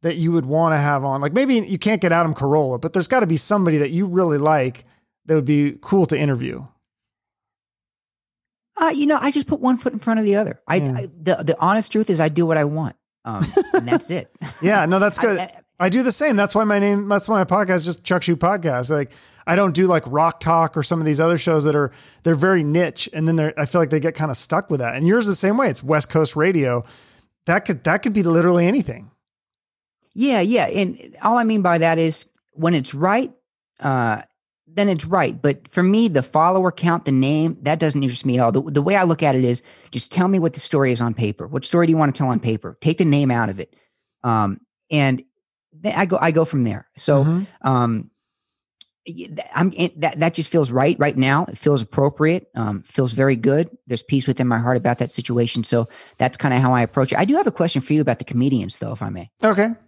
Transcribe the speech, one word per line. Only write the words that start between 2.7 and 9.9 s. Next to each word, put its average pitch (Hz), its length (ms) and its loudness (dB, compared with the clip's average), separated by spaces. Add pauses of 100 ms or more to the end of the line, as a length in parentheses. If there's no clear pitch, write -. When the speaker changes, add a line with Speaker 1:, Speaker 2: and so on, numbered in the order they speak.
Speaker 1:
but 160 120 -6
there's 180 160 -2
gotta 247 180 2
be 160 100 0
somebody 175 400 0
that 143 140 0
you 185 160 0
really 175 320 2
like 143 460 0 (400)
that 160 100 2
would 147 100 2
be 147 360 2
cool 196 260 2
to 156 100 0
interview. 131 480 -2 (2250)
Speaker 2:
Uh, 330 140 0
you 285 120 0
know, 294 140 2
I 269 100 0
just 285 160 -2
put 302 120 -4
one 254 180 2
foot - 160 -4